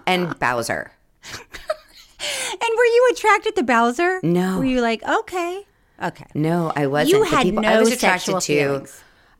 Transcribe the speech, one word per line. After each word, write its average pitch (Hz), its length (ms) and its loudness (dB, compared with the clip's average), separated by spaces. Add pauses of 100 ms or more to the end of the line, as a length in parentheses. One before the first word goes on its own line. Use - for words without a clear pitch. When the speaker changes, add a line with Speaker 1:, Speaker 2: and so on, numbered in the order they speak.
Speaker 1:
and 180 320 -2
Bowser. 117 540 -4 (300)
Speaker 2:
<laughs> - 100 -18 (1300)
And 466 160 -2
were 480 80 4
you 480 280 6
attracted 415 440 2
to 359 60 0
Bowser? 247 640 2
Speaker 1:
No. 185 340 0
Speaker 2:
Were 262 60 -2
you 254 160 0
like, 226 280 -2
"Okay, 359 560 -4 (380)
okay"? - 220 -8 (100)
Speaker 1:
No, 160 400 0
I 143 140 -2
wasn't. 147 220 0
Speaker 2:
You 427 140 4
Speaker 1:
The 330 120 -4
Speaker 2:
had 262 80 2
Speaker 1:
people 214 180 0
Speaker 2:
no 214 60 0
Speaker 1:
I 220 100 4
was 226 140 4
attracted 185 400 0
Speaker 2:
sexual 185 80 -2
Speaker 1:
to - 60 -6
Speaker 2:
feelings. 139 560 -2 (380)